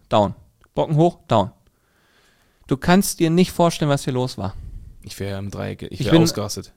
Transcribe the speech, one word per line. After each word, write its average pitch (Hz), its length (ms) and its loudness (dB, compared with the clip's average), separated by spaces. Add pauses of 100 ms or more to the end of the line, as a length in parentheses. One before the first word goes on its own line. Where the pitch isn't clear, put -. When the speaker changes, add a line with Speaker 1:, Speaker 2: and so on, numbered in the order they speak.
Speaker 1:
down. 104 240 4 (420)
Brocken 147 200 0
hoch, 170 320 2
down. 104 240 2 (1160)
Du 143 80 0
kannst 180 440 2
dir 165 100 2
nicht 175 220 4
vorstellen, 170 380 0
was 139 140 0
hier 143 100 -4
los 127 240 -4
war. 95 160 -6 (500)
Speaker 2:
Ich - 160 -16
wär 98 200 -8
im 98 120 -10
Dreieck, 98 320 -8
ich - 160 -12
Speaker 1:
Ich 131 60 -4
Speaker 2:
wär - 80 2
Speaker 1:
bin 165 100 6
Speaker 2:
ausgerastet. 104 540 -4